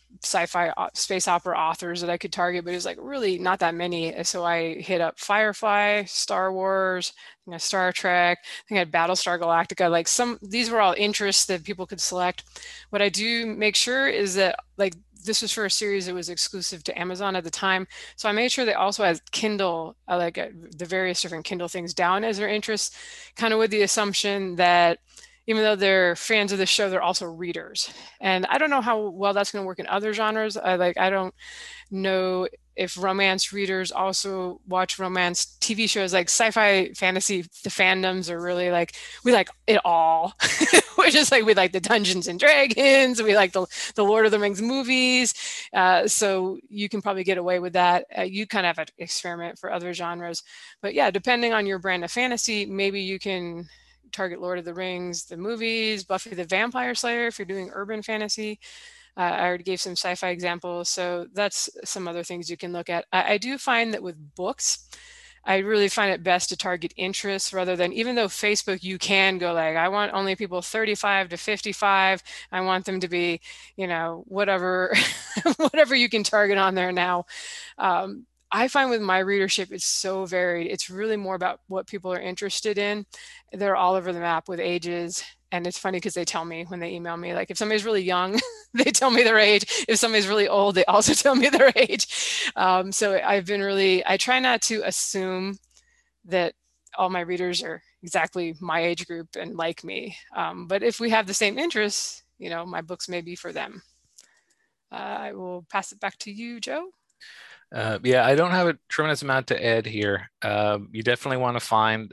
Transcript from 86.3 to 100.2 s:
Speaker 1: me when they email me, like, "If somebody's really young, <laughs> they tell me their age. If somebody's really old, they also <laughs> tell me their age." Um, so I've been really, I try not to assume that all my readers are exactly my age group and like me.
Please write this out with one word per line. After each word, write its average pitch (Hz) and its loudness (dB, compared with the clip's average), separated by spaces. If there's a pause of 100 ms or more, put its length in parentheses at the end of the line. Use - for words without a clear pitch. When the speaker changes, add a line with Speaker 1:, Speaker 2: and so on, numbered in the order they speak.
Speaker 1:
me 170 -10
when 175 -8
they 170 -6
email 170 -6
me, 175 -6
like, 180 -2
"If 175 -6
somebody's 214 0
really 214 0
young, 185 2 (160)
<laughs> - -20
they 240 4
tell 269 4
me 240 6
their 226 8
age. 208 6
If 220 2
somebody's 220 2
really 202 2
old, 202 4
they 180 6
also 202 6
<laughs> - 2
tell 277 6
me 262 6
their 277 8
age." - 0
Um, 185 2
so 196 2
I've 202 2
been 202 -2
really, 196 4
I 190 2
try 247 2
not 254 2
to 214 -2
assume 190 -4 (680)
that 175 0 (420)
all 180 0
my 180 -2
readers 180 -2
are 165 -10 (200)
exactly 170 -2
my 175 -2
age 170 -2
group 165 -12
and 170 -10
like 165 -6
me. 190 -10 (180)